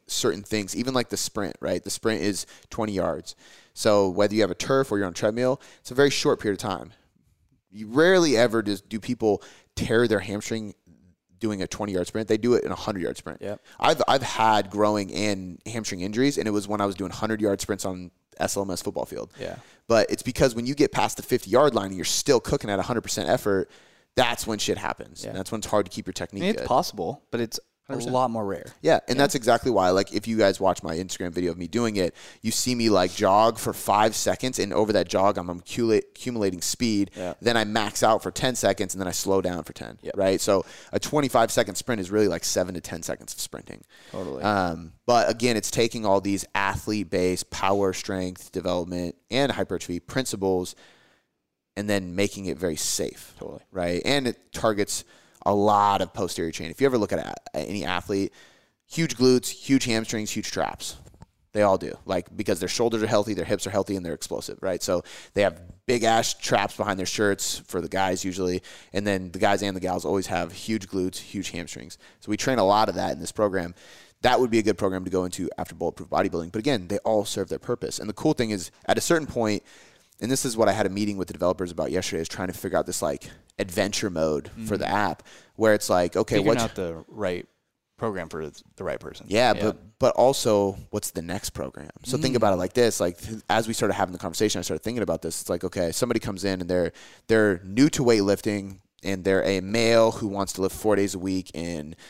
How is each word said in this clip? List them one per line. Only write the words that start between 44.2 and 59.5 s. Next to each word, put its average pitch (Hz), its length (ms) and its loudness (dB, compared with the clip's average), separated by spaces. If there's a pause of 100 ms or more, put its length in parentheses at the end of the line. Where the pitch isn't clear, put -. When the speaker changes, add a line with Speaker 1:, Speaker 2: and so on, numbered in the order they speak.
Speaker 1:
Um, 87 520 0 (100)
but 120 240 4
again, 117 300 2
it's - 120 -2
taking 117 360 0
all 98 160 4
these 98 320 -2
athlete-based 95 960 -2
power 98 420 2
strength 92 580 -8
development 87 640 -4 (160)
and 131 220 0
hypertrophy 90 480 -6
principles 95 720 -2 (1000)
and 104 140 -4
then 92 260 -2
making 98 300 0
it 76 100 -4
very 82 200 -2
safe. - 640 -6
Speaker 2:
Totally. - 220 -14 (100)
Speaker 1:
Right? 87 360 -2
And 139 200 0
it - 280 -8
targets 104 500 0 (420)
a 101 80 4
lot 101 460 4
of 90 140 -6
posterior 85 360 -4
chain. 80 200 -8
If - 100 -10
you 135 60 6
ever 127 100 4
look 104 160 0
at 92 60 0
a-, - 360 -10
any 92 300 -4
athlete, 95 480 -2 (540)
huge - 300 -4
glutes, 127 320 6
huge - 360 0